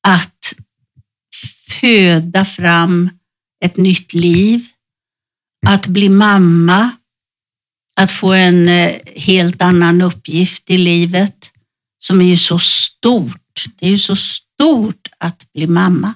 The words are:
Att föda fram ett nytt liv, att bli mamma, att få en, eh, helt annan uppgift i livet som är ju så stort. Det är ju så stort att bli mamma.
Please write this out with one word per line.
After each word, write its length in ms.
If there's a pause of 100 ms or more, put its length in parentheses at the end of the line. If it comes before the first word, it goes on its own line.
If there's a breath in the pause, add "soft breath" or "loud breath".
Att 520 (1300)
föda 640
fram 640 (540)
ett 120
nytt 380
liv, 520 (1000)
att 200
bli 220
mamma, 840 (1080)
att 120
få 200
en, 360
eh, 280 (200)
helt 460
annan 400
uppgift 680
i 80
livet 720 (480)
som 220
är 40
ju 120
så 220
stort. 1040 (140)
Det 80
är 40
ju 80
så 180
stort 920 (100)
att 340
bli 140
mamma. 500